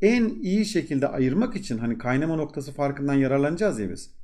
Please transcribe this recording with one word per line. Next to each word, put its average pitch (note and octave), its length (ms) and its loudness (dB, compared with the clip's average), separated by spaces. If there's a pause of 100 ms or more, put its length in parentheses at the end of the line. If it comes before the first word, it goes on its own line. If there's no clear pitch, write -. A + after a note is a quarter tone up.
en A3+ 280 4
iyi G3+ 360 0
şekilde C#3+ 420 0
ayırmak D3+ 480 2
için B2+ 220 -4
hani A#2 200 -2
kaynama C#3+ 380 0
noktası D3 380 -6
farkından C#3+ 400 -2
yararlanacağız C#3 680 2
ya G2 100 -2
biz. - 340 -12